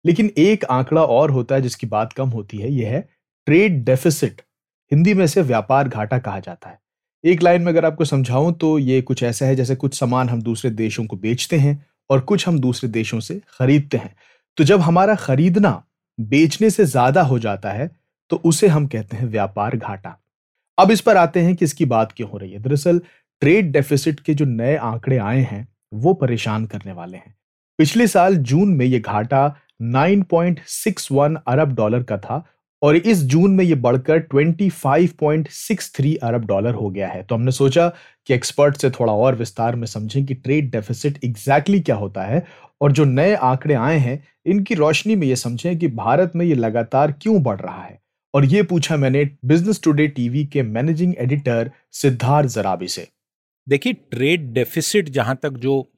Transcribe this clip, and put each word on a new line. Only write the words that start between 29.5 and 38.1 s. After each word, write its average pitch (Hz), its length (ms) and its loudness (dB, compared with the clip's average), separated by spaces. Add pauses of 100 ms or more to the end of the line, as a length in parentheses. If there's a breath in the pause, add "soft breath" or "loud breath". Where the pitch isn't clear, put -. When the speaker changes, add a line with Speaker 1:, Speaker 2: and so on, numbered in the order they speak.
Speaker 1:
नाइन 170 400 2
पॉइंट 175 440 0
सिक्स - 460 -6
वन 147 240 2 (120)
अरब 139 260 2
डॉलर 113 280 0
का 110 160 -6
था 131 260 -8 (380)
और 147 140 4
इस 180 260 2
जून 165 280 4
में 190 140 4
ये 165 100 2
बढ़कर 131 440 2
ट्वेंटी 165 520 0
फ़ाइव 156 400 0 (100)
पॉइंट 151 280 0
सिक्स - 460 -8
थ्री 151 220 0
अरब 117 280 -4
डॉलर 104 300 -2
हो 104 160 -6
गया 92 180 -6
है। 92 140 -10
तो 117 120 -6
हमने 123 160 0
सोचा 139 380 2 (380 loud breath)